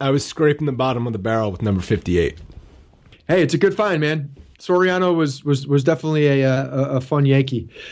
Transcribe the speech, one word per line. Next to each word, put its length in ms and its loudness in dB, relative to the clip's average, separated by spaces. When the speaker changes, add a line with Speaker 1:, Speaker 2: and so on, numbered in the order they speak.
Speaker 1:
I 100 0
was 160 0
scraping 400 0
the 60 -2
bottom 340 -2
of 60 -4
the 80 -6
barrel 320 -2
with 100 -8
number 180 0
fifty-eight. 600 -2
Speaker 2:
Hey, 120 4
it's 140 2
a 40 0
good 180 2
find, 240 0
man. 340 -4
Soriano 560 2
was, 260 -2
was, 240 -2
was 160 2
definitely 460 2
a, 200 2
uh, 220 0
a, 280 -2
a 20 2
fun 260 0
Yankee. 420 2